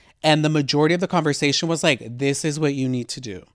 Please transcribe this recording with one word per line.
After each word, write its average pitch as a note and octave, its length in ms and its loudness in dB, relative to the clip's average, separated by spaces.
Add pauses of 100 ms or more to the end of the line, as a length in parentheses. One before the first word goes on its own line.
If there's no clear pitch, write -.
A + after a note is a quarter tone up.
(220)
And D3+ 220 4
the D3+ 40 2
majority D3+ 460 2
of F3 60 -2
the F3+ 80 -2
conversation D#3 600 0
was E3 140 -2
like, D3 180 2 (180)
"This C#3 260 0
is D3+ 160 -2
what C#3+ 140 0
you C3 140 -2
need B2 200 -4
to - 120 -10
do. G2+ 220 -12 (120)